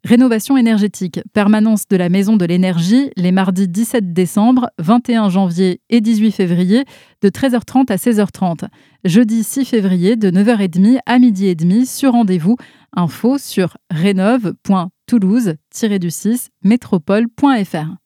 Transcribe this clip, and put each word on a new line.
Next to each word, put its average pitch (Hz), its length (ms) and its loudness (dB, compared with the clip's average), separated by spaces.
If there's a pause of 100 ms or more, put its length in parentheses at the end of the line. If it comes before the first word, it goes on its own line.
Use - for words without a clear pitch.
Rénovation 247 540 2
énergétique, 208 640 -2 (140)
permanence 214 560 0
de 196 80 0
la 175 100 0
Maison 196 300 0
de 180 80 0
l'Énergie, 185 720 0
les 180 140 0
mardis 190 360 0
dix-sept 190 460 -4
décembre, 220 640 0
vingt 220 320 0
et 233 60 0
un 214 120 0
janvier 180 640 0
et 233 120 2
dix-huit 214 300 2
février, 185 540 0 (360)
de 202 80 2
treize 254 240 -2
heures 233 120 -2
trente 262 260 0
à - 60 -2
seize 220 220 0
heures 202 120 0
trente. 170 320 -6 (400)
Jeudi 220 400 2
six 262 220 -4
février, 190 500 0
de 208 140 0
neuf 196 180 2
heures 226 140 2
et 196 60 0
demie 190 400 2
à 247 120 2
midi 202 280 2
et 180 80 0
demi, 185 300 2
sur 254 280 -2
rendez-vous. 196 440 0 (380)
Info 196 420 -2
sur - 380 -4 (160)
rénove 190 640 0 (100)
point 185 280 -2 (160)
toulouse 202 480 0 (160)
tiret 202 280 -2
du 175 120 -4
six - 400 -4 (120)
métropole 208 640 0
point 262 380 0
F - 80 -12
R. 160 320 -8